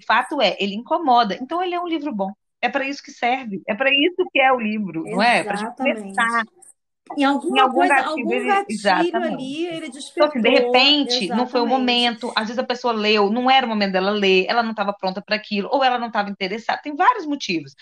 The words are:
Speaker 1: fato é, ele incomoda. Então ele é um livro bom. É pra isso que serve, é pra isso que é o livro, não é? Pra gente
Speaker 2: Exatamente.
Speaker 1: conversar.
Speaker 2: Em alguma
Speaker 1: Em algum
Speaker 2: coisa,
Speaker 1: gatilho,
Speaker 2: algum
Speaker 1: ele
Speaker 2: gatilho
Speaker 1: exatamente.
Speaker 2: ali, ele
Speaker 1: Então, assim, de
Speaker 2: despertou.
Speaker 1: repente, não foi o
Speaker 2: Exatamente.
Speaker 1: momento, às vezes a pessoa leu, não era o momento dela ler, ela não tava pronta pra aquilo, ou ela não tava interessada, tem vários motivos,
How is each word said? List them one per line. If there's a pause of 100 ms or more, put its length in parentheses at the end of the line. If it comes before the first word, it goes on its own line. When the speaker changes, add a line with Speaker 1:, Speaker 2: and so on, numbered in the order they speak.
Speaker 1:
fato
é,
ele
incomoda.
Então
ele
é
um
livro
bom. (300)
É
pra
isso
que
serve,
é
pra
isso (140)
que
é
o
livro,
não
é?
Pra
gente
Speaker 2:
Exatamente.
Speaker 1:
conversar. (760)
Speaker 2:
Em
alguma
Speaker 1:
Em
algum
Speaker 2:
coisa,
Speaker 1:
gatilho,
Speaker 2:
algum
Speaker 1:
ele
Speaker 2:
gatilho
Speaker 1:
exatamente.
Speaker 2:
ali,
ele (240)
Speaker 1:
Então,
assim,
de
Speaker 2:
despertou.
Speaker 1:
repente,
não
foi
o
Speaker 2:
Exatamente.
Speaker 1:
momento,
às
vezes
a
pessoa
leu,
não
era
o
momento
dela
ler,
ela
não
tava
pronta
pra
aquilo,
ou
ela
não
tava
interessada,
tem
vários
motivos,